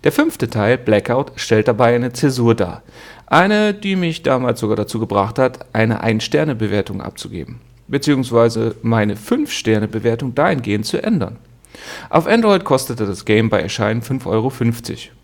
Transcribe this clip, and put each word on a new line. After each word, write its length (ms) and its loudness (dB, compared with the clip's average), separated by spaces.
Der 80 2
fünfte 380 0
Teil, 260 2
Blackout, 600 0
stellt 300 2
dabei 280 4
eine 180 -2
Zäsur 420 2
dar. 280 -4
Eine, 460 4
die 240 -4
mich 260 -2
damals 380 0
sogar 160 0
dazu 240 -4
gebracht 380 0
hat, 340 0
eine 300 2
Ein-Sterne-Bewertung 1000 0
abzugeben, 600 -12
beziehungsweise 920 2
meine 340 2
Fünf-Sterne-Bewertung 1160 -2
dahingehend 500 0
zu 180 -4
ändern. 360 -2
Auf 160 2
Android 360 4
kostete 440 0
das 180 -6
Game 240 4
bei 140 2
Erscheinen 400 -2
fünf 240 -6
Euro 240 0
fünfzig. 640 -4